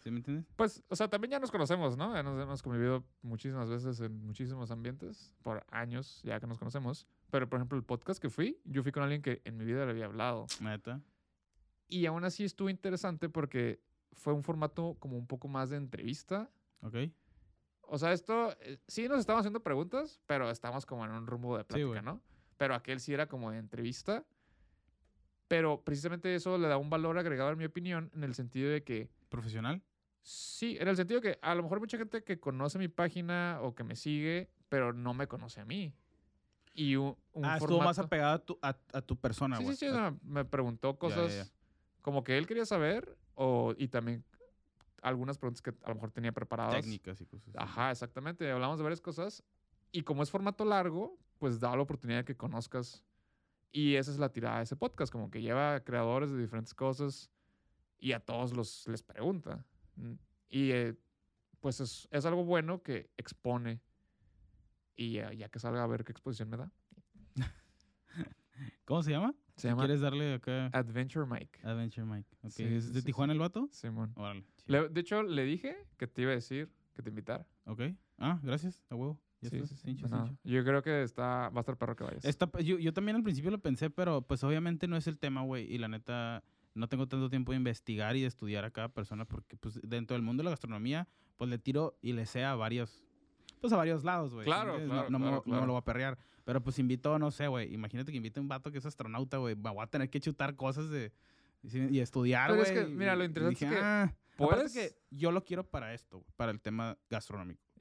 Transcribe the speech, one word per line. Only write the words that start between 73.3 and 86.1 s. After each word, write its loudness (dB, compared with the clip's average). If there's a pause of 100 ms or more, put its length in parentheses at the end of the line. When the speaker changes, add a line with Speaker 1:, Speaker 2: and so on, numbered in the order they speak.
Speaker 2:
sí. 2
Speaker 1:
el 2
vato? 0
Speaker 2:
Simón. -4
Speaker 1:
Órale, -6 (120)
chido. 2
Speaker 2:
Le, -2
de -2
hecho, 0
le 2
dije -2 (220)
que -4
te -4
iba 4
a 2
decir -4 (240)
que -12
te -10
invitara. -6 (180)
Speaker 1:
Ok. -6 (360)
Ah, 2
gracias. -2
A -6
huevo. -4 (220)
Ya -8
Speaker 2:
Sí, -4
Speaker 1:
está. -2
Speaker 2:
sí, -14
sí. -10
Speaker 1:
Hincho, -4
Speaker 2:
No, 0
Speaker 1:
hincho. -6
Speaker 2:
yo 4
creo 4
que 2
está, 0
va -6
a 4
estar -2
perro -2
que -8
vayas. -4
Speaker 1:
Está 4
pe-, 0
yo, 4
yo 2
también 2
al 4
principio 2
lo 0
pensé, 2
pero, 2
pues, 0
obviamente 2
no 2
es 0
el 0
tema, 0
güey. -2
Y 0
la 0
neta, -4 (320)